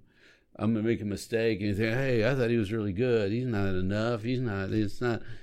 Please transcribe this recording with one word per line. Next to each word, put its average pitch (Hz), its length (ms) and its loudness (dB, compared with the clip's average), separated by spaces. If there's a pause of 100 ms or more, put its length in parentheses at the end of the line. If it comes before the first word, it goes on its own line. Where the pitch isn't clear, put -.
(560)
I'm 110 180 0
gonna 110 120 0
make 113 160 2
a 104 40 -4
mistake 110 540 0
and 104 80 -2
you 101 60 0
think, 110 200 0
"Hey, 127 340 2
I 139 60 2
thought 120 160 2
he 120 60 4
was 104 160 0
really 104 200 -2
good. 107 400 2
He's 127 140 -2
not 101 220 0
enough. 104 540 0
He's 123 180 -2
not, 98 300 -2
it's 107 300 0
not," 120 200 0 (220)